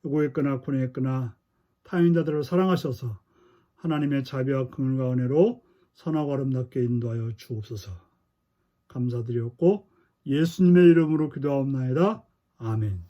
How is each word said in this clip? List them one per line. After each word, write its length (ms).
요구에 220
있거나 320
고뇌에 280
있거나 480
타인자들을 600
사랑하셔서 760
하나님의 480
자비와 460
긍휼과 440
은혜로 500
선하고 380
아름답게 500
인도하여 520
주옵소서. 560
감사드리옵고 1000
예수님의 680
이름으로 380
기도하옵나이다. 920
아멘. 520